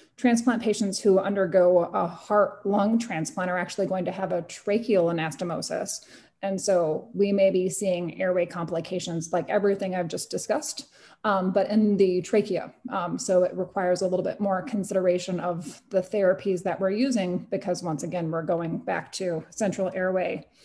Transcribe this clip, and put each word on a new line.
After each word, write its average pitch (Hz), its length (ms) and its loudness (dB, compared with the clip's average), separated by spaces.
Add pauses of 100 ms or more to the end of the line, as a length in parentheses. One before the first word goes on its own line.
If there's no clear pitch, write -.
(160)
transplant 233 460 2
patients 208 380 0
who 190 180 6
undergo 185 600 4
a 185 260 0
heart-lung 208 920 2
transplant 180 500 -4
are 180 80 0
actually 180 280 -2
going 185 180 -2
to 175 80 -4
have 190 200 -4
a 175 100 -2
tracheal 202 680 0
anastomosis. 165 920 -4 (380)
And 196 160 -2
so 175 540 0
we 202 200 2
may 196 180 6
be 185 180 2
seeing 180 520 -2
airway 180 260 2
complications 170 840 -4
like 170 200 -2
everything 196 440 0
I've 180 140 -2
just 175 220 -8
discussed, - 560 -4 (380)
um, 190 280 0
but 190 160 2
in 214 280 4
the 185 260 4
trachea. 208 500 0 (160)
Um, 180 300 -4
so 185 260 4
it 175 100 -2
requires 180 480 -2
a 185 60 0
little 180 160 0
bit - 160 -4
more 190 220 0
consideration 185 800 0
of 175 500 -6
the 185 100 2
therapies 190 600 0
that 180 180 -2
we're 190 100 0
using, 208 600 0
because 180 320 -4
once 160 200 -4
again, 170 280 -4
we're 165 120 -4
going 165 360 -2
back 165 340 -6
to 170 380 -4
central 196 440 -2
airway 185 520 -2 (180)